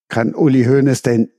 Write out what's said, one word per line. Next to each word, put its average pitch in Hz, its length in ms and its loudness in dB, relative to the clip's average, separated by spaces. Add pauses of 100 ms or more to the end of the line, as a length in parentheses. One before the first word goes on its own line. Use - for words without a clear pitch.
(100)
Kann 113 240 -4
Uli 131 300 2
Hoeneß 135 360 0
denn 117 380 -2